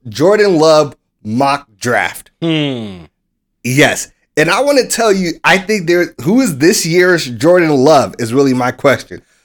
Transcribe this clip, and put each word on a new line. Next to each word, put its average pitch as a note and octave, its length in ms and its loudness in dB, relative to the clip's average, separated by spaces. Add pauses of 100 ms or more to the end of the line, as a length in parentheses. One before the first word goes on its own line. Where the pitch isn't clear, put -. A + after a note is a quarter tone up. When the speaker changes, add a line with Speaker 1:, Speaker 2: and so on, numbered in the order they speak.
Speaker 1:
Jordan F#3+ 500 0
Love D3+ 380 2 (280)
mock C#3 520 -4
draft. G#2+ 540 -4 (120)
Speaker 2:
Hmm. B2+ 640 -6 (580)
Speaker 1:
Yes. B2 460 0 (280)
And D#3 140 2
I G3+ 100 0
wanna C#4 260 0
tell A3+ 240 0
you, F#3 200 -2 (120)
I E3+ 140 2
think F#3+ 300 -4
there, F3 340 0
who G3+ 200 0
is E3 180 -2
this F3+ 260 2
year's F3 400 0
Jordan D#3 460 2 (120)
Love C3 360 2
is A2+ 140 -6
really C#3 200 2
my B2 180 -2
question. A#2+ 500 -4 (240)